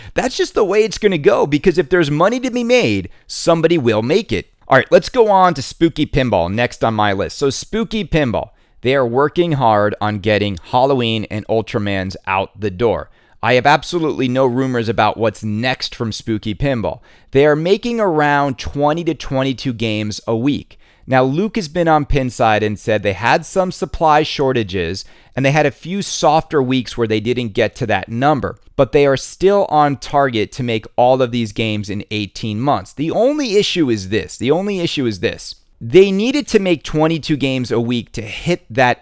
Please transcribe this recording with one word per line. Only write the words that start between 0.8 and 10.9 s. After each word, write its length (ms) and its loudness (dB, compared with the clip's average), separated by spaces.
it's 160 -4
gonna 180 2
go, 300 2
because 320 2
if 100 -2
there's 220 2
money 300 2
to 100 -4
be 120 -2
made, 460 2
somebody 540 2
will 240 2
make 280 0
it. 220 -4
All 100 6
right, 140 2
let's 180 4
go 220 4
on 240 4
to 80 -4
Spooky 420 -2
Pinball, 480 0
next 300 -2
on 100 0
my 180 0
list. 280 -4
So 100 0
Spooky 560 -4
Pinball, 460 0
they 120 0
are 140 2
working 460 0
hard 460 2
on 200 -2
getting 440 0
Halloween 680 0